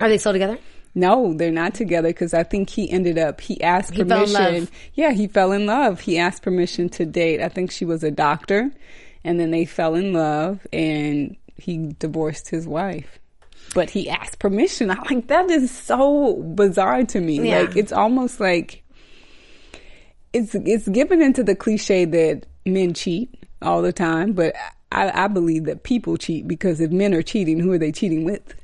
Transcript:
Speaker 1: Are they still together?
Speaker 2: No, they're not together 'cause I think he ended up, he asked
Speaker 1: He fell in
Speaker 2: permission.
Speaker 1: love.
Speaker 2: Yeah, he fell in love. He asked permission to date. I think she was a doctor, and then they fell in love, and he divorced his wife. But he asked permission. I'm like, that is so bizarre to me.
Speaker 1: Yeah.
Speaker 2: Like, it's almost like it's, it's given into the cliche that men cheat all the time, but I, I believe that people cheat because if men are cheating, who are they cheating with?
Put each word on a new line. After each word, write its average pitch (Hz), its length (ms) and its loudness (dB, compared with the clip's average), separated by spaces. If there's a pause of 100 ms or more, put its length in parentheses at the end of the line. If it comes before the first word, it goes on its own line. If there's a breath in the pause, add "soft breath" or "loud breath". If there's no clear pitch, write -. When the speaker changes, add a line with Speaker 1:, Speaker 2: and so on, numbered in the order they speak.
Speaker 1:
Are 220 80 4
they 214 80 6
still 208 160 0
together? 190 240 0 (380 soft breath)
Speaker 2:
No, 185 400 4
they're 170 180 0
not 165 220 -2
together 165 360 0
'cause 170 220 -4
I 165 100 2
think 196 280 -2
he - 200 -4
ended 175 280 0
up, 156 240 0
he - 200 -6
asked 175 300 2
Speaker 1:
He 202 100 0
fell 208 220 4
in 208 80 0
Speaker 2:
permission. 175 280 2
Speaker 1:
love. 170 100 -6 (240 loud breath)
Speaker 2:
Yeah, 302 180 4
he 208 140 2
fell 190 260 2
in 202 140 0
love. 220 340 2
He 170 160 -2
asked 175 260 0
permission 180 460 0
to 175 160 -4
date. 160 380 0
I 170 80 -4
think 185 200 -4
she - 140 -6
was 165 180 -2
a 156 80 0
doctor, 156 600 0 (540 loud breath)
and 170 140 0
then 165 120 0
they 165 160 0
fell 160 280 -2
in 185 200 0
love, 160 580 -2
and 151 640 -2 (220)
he 160 400 -6
divorced 156 500 -4
his 165 180 -6
wife. 160 520 -6 (560 loud breath)
But 175 160 2
he - 180 -4
asked - 300 -8
permission. 208 520 0
I'm 185 200 -2
like, 254 160 0
that 359 240 2
is 269 200 2
so 277 680 2 (180)
bizarre 196 500 4
to - 160 -2
me. 160 300 0
Speaker 1:
Yeah. 180 100 4
Speaker 2:
Like, 180 160 0
it's 202 160 0
almost 240 480 2
like 180 420 -2 (1500 loud breath)
it's, 233 220 -2
it's 208 340 0
given 311 320 4
into 269 220 4
the 196 120 2
cliche 202 500 0
that 160 420 2 (180)
men 185 300 0
cheat 196 400 -4 (280)
all 170 200 0
the 180 100 2
time, 170 400 0
but 170 220 0 (380 loud breath)
I, 190 320 2
I 202 40 0
believe 165 360 0
that 151 180 -6
people 170 340 0
cheat - 320 -6
because 170 320 -2
if 160 100 2
men 190 240 2
are 160 80 2
cheating, 160 380 0
who 185 120 2
are 175 60 2
they 156 140 0
cheating 160 320 0
with? 196 400 -6